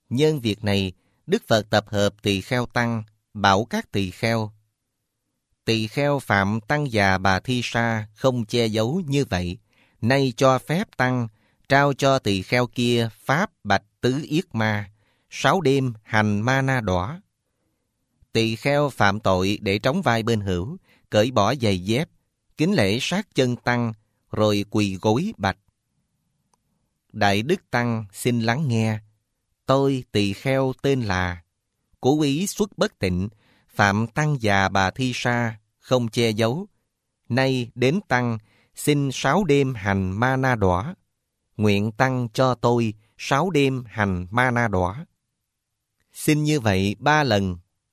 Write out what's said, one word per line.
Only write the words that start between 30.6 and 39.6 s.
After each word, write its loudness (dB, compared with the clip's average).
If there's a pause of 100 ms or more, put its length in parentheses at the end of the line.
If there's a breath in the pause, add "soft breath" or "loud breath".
tên 0
là, -4 (580)
cố 2
ý 0
xuất -4
bất -2
tịnh, -2 (400 soft breath)
phạm 2
tăng -2
già 2
bà 0
Thi -4
Sa, -2 (200)
không 0
che 0
giấu. -2 (600)
Nay 0
đến 0
tăng, -2 (380 soft breath)
xin 0
sáu 0
đêm 2